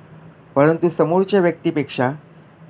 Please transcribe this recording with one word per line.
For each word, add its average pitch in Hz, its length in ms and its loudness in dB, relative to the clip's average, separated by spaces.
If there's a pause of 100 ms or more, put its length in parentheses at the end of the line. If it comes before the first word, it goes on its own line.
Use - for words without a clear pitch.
(560)
परंतु 160 340 2
समोरच्या 185 500 0
व्यक्तीपेक्षा 160 720 -2 (580)